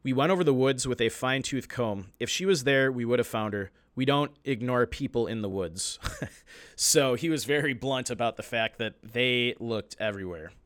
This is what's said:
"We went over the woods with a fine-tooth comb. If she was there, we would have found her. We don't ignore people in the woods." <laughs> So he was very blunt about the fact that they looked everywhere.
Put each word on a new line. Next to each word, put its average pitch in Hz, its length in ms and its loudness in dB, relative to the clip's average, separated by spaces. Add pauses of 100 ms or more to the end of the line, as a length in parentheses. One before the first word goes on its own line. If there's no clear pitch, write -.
"We 131 100 -2
went 147 200 4
over 180 120 2
the 143 100 6
woods 131 320 2
with 123 140 -2
a 113 80 4
fine-tooth 131 600 -2
comb. 104 520 -4
If 120 100 -2
she 185 160 -2
was 170 180 4
there, 135 280 4
we 123 120 -4
would 120 140 2
have 120 80 0
found 107 280 -2
her. 98 160 -6 (240)
We 127 100 -2
don't 143 280 2 (120)
ignore 123 420 0
people 120 400 -2
in 110 160 -4
the 101 60 -4
woods." 95 500 -4 (220)
<laughs> - 80 -6 (500)
So 135 360 4
he 165 160 -2
was 127 160 -2
very 143 260 2
blunt 127 380 -4
about 117 260 0
the 107 60 -8
fact 113 360 -2
that 110 240 -4
they 120 560 2
looked 113 400 -6
everywhere. 92 540 -6 (140)